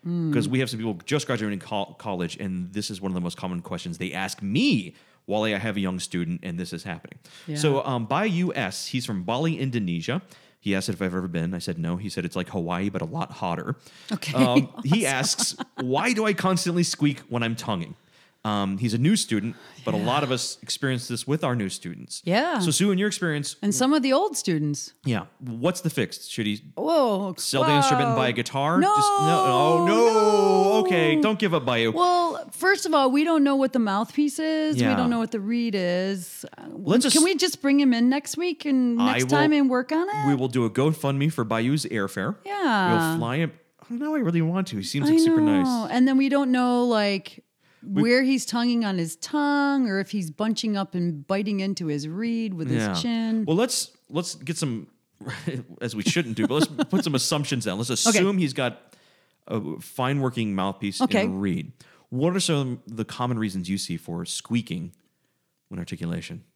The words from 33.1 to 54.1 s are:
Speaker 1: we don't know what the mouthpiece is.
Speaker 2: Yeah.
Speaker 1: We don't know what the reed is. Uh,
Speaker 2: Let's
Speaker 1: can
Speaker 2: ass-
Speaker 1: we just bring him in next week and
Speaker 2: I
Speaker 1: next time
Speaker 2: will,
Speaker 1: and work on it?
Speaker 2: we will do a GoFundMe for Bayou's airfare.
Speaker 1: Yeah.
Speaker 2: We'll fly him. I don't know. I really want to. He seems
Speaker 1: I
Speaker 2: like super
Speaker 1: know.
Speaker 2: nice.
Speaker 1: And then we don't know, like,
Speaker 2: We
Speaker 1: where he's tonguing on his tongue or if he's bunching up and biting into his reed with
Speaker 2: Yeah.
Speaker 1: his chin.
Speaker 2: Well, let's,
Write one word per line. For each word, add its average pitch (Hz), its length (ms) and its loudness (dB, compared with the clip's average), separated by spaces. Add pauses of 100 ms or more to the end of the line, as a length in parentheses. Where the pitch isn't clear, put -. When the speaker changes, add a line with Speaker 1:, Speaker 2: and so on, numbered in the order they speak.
Speaker 1:
we 285 140 4
don't 320 180 4
know 277 140 4
what 262 160 2
the 247 80 2
mouthpiece 226 580 0
is. 311 380 0
Speaker 2:
Yeah. 247 140 2
Speaker 1:
We - 60 4
don't 247 140 2
know 233 80 0
what 226 140 -2
the 220 80 -4
reed 233 340 -2
is. 185 720 -4 (100)
Uh, - 160 -18
Speaker 2:
Let's 240 400 2
Speaker 1:
can 311 60 6
Speaker 2:
ass- 311 60 6
Speaker 1:
we 381 100 4
just 339 260 -2
bring 277 200 4
him 269 120 6
in 233 160 4
next 285 280 0
week 349 280 -4
and 247 380 2
Speaker 2:
I 247 160 2
Speaker 1:
next 254 120 0
time 294 200 4
Speaker 2:
will, 302 80 4
Speaker 1:
and 277 100 4
work 254 220 0
on 330 180 0
it? 415 200 -2
Speaker 2:
we 143 80 4
will 131 120 0
do 123 160 2
a 110 60 0
GoFundMe 139 600 0
for 127 140 -4
Bayou's 117 420 0
airfare. 104 500 -2 (100)
Speaker 1:
Yeah. 196 640 2
Speaker 2:
We'll 165 80 -2
fly 131 200 -2
him. 165 140 -2 (300)
I - 80 -20
don't 233 80 -6
know. 302 160 -2
I 294 60 0
really 170 220 0
want 180 260 -2
to. 117 80 -6
He 98 80 -4
seems 285 240 0
Speaker 1:
I 320 60 6
Speaker 2:
like 330 60 6
super 320 200 6
Speaker 1:
know. 302 220 4
Speaker 2:
nice. 247 280 0
Speaker 1:
And 254 160 4
then 269 100 4
we 269 120 4
don't 277 240 2
know, 247 320 4
like, 208 580 0 (440)
Speaker 2:
We 196 160 2
Speaker 1:
where 240 220 6
he's 262 200 2
tonguing 233 400 0
on 190 140 0
his 165 180 -2
tongue 285 720 2
or 196 120 0
if 190 100 -4
he's 175 220 -4
bunching 214 440 0
up 190 200 -4
and 170 300 -2
biting 196 340 0
into 190 260 -2
his 147 220 -2
reed 226 460 -4
with 160 180 -4
Speaker 2:
Yeah. 110 180 0
Speaker 1:
his 87 120 -2
chin. 226 440 0
Speaker 2:
Well, 160 100 2
let's, - 360 -2 (180)